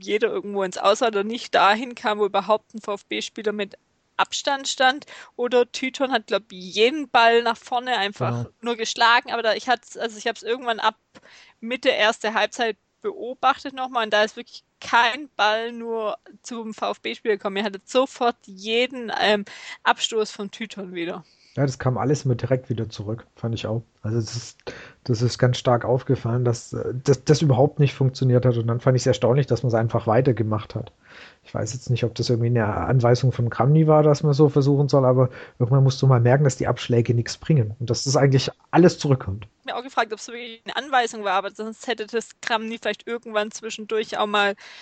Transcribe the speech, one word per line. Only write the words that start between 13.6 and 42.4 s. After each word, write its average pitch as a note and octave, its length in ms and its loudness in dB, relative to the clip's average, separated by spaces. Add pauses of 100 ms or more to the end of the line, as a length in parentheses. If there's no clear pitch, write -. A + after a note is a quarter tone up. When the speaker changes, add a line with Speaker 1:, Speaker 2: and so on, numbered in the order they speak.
Speaker 1:
nochmal B3+ 340 -4
und G#3 60 -4
da G#3+ 120 4
ist - 120 -6
wirklich - 280 -18 (160)
kein B3 560 0
Ball A3 340 0
nur A3+ 460 -6 (260)
zum A3+ 320 -12
V-F-B-Spieler G#3+ 600 -4
gekommen. G3 220 -6
Ihr G#3 60 -4
hattet G3 240 -8
sofort B3+ 480 0 (100)
jeden, A3+ 640 -4 (100)
ähm, G3+ 220 2 (400)
Abstoß A3+ 480 0
von G3+ 180 -10
Tyton F#3+ 420 -12
wieder. F3 320 -8 (300)
Speaker 2:
Ja, C#3 120 0
das B2+ 120 -6
kam B2+ 200 -2
alles C3 260 0
immer B2+ 100 2
direkt B2+ 360 -2
wieder A2+ 180 -4
zurück, G#2+ 380 -10 (100)
fand A#2 180 -6
ich - 120 -8
auch. A2+ 160 -4 (180)
Also A2 160 -4
das A2 180 -4
ist, - 380 -14 (320)
das A#2 160 -2
ist A#2+ 160 0
ganz B2 220 2
stark A#2+ 260 0
aufgefallen, B2 600 -2
dass, - 260 -4
äh, A2+ 220 -6 (100)
das, C3+ 200 2
das D#3 180 2
überhaupt C#3 360 4
nicht C#3+ 140 2
funktioniert C3 540 2
hat. A#2 100 2
Und A2+ 120 -2
dann A#2 120 -2
fand C3 160 2
ich's A#2+ 80 0
erstaunlich, B2+ 420 2
dass A#2 160 0
man's A#2 120 0
einfach A2+ 320 0
weitergemacht A2 680 0
hat. - 180 -8 (520)
Ich - 80 -20
weiß A2 220 -4
jetzt - 160 -12
nicht, A#2+ 140 0
ob A2+ 100 -4
das - 160 -4
irgendwie A#2 180 0
eine A#2+ 160 2
Anweisung A#2+ 680 2
von A#2+ 180 -2
Kramny D3+ 360 4
war, D3+ 160 6
dass D3 200 4
man D3+ 100 2
so D3 160 6
versuchen C#3+ 400 2
soll, C3+ 160 4
aber B2+ 240 4 (300)
irgendwann C3+ 260 4
musst C3 160 2
du C3 60 2
mal B2+ 140 6
merken, C3 240 6
dass C3+ 120 2
die - 120 -2
Abschläge A#2+ 440 0
nichts A#2 240 -2
bringen A2 420 0
und A#2 120 -8
dass - 140 -2
das C#3 120 -2
eigentlich C3 340 4 (200)
alles F3 280 6
zurückkommt. A2+ 460 -2
Speaker 1:
Ich - 240 -18
hab - 80 -6
mir A#3+ 40 -6
auch B3 40 -14
gefragt, A#3 280 -2
ob's - 140 -12
wirklich A#3 380 -14
eine - 120 -10
Anweisung A#3+ 460 -2
war, G3 120 0
aber G3 180 -2
sonst A3 340 -12
hätte A3+ 200 -4
das A3+ 240 -6 (100)